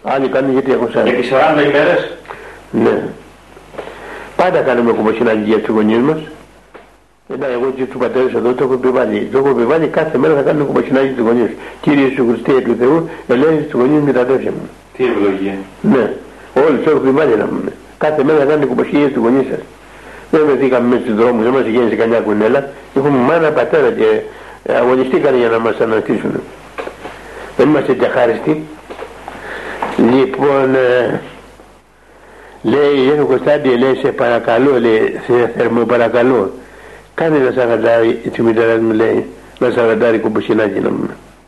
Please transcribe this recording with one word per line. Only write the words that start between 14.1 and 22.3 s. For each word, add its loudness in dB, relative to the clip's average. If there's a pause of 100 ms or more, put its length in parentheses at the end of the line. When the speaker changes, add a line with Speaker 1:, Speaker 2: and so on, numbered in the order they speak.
Speaker 1:
τα 2
αδέρφια 0
μου». -10 (280)
Speaker 2:
Τι -2
ευλογία. -2 (240)
Speaker 1:
Ναι. 2 (600)
Όλοι 2
τους -2
έχω 2
επιβάλει 2
να 0
πούμε. -6 (260)
Κάθε 0
μέρα 2
θα 2
κάνουμε 2
κομποσυνάκι 0
στους -2
γονείς 2
σας. -8 (680)
Δεν 4
βρεθήκαμε 2
μέσα 2
στους -2
δρόμους, 2
δεν 2
μας 0
γέννησε 0
καμιά 0
κουνέλα. 0 (360)